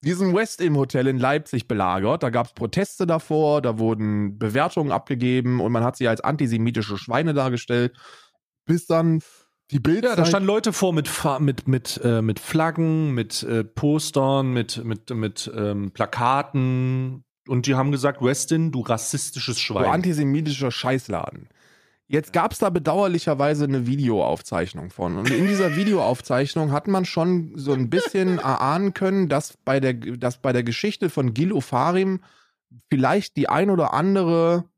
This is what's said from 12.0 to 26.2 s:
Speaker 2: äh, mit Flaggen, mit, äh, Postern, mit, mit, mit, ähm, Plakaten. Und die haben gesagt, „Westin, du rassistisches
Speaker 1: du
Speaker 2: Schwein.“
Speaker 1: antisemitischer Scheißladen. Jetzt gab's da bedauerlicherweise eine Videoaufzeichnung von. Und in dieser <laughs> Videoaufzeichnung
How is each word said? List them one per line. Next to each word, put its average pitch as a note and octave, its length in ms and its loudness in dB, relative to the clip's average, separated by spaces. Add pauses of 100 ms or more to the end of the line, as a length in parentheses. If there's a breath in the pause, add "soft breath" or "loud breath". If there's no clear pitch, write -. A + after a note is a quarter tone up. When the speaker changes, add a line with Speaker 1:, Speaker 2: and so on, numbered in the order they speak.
Speaker 2:
äh, A#2 180 2
mit A2 180 0
Flaggen, D#3+ 760 0
mit, A#2 300 -4
äh, A2+ 200 0
Postern, C3+ 880 0
mit, A#2+ 320 -2
mit, A2 280 -6
mit, A2 440 -6
ähm, G2+ 360 -2
Plakaten. B2+ 1300 -2 (240)
Und B2 200 0
die C3+ 80 2
haben C3+ 160 2
gesagt, C#3 300 0
„Westin, D#3 500 0
du C3 100 -4
rassistisches A#2+ 720 -4
Speaker 1:
du - 60 -4
Speaker 2:
Schwein.“ F#2+ 240 0
Speaker 1:
antisemitischer D3 840 0
Scheißladen. - 800 -4 (580 soft breath)
Jetzt D3 260 -2
gab's F3+ 240 0
da G3+ 140 2
bedauerlicherweise D#3 960 0
eine C3+ 200 0
Videoaufzeichnung F2+ 1040 -2
von. F2+ 280 -4
Und A2 120 -2
in C3+ 160 2
dieser F#3+ 300 0
<laughs> - 0 -
Videoaufzeichnung D3 960 0